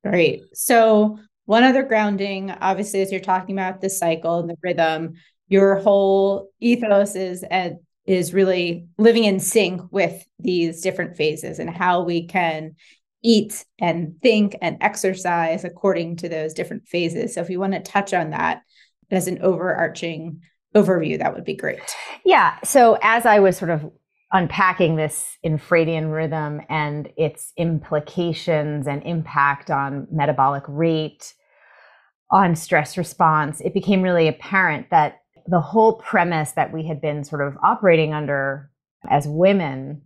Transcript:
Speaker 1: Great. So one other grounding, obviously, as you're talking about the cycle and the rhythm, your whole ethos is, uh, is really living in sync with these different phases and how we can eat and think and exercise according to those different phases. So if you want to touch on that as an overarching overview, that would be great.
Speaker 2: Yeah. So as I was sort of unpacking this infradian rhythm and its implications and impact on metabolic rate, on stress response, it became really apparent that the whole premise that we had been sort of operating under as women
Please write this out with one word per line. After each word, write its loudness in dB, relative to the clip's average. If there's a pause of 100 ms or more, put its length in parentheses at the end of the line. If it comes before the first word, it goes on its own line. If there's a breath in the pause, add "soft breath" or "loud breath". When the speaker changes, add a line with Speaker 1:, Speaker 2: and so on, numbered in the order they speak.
Speaker 1:
Great. 0 (100)
So 4 (260 loud breath)
one 4
other 4
grounding, -2
obviously, -2
as -4
you're -6
talking -4
about -6
the -4
cycle -2
and -6
the -10
rhythm, 0 (340 loud breath)
your 6
whole 4 (100)
ethos 2
is, -6
uh, -2 (380)
is 0
really 0 (100)
living 6
in 2
sync 0
with -2 (120)
these -2
different -6
phases -4
and -8
how 0
we -4
can -4 (480 soft breath)
eat 2 (120)
and -2
think 2
and -4
exercise -2
according -4
to -10
those -6
different -10
phases. -4
So -6
if -8
you -6
want -2
to -6
touch -2
on -2
that -4 (480 soft breath)
as -2
an -8
overarching -4 (340 soft breath)
overview, 2
that -2
would -12
be -8
great. -8 (300 loud breath)
Speaker 2:
Yeah. 4
So 6
as 2
I 6
was 4
sort -4
of -4 (420)
unpacking 2
this -6
infradian 0
rhythm -4
and -6
its -6
implications -2
and -6
impact -6
on -6
metabolic -2
rate, -4 (960 soft breath)
on 4
stress -2
response, 0
it 0
became 2
really 2
apparent -2
that 2 (260)
the 2
whole 2
premise -2
that -2
we -8
had -8
been -4
sort -6
of -10
operating 4
under -4 (380)
as 0
women 0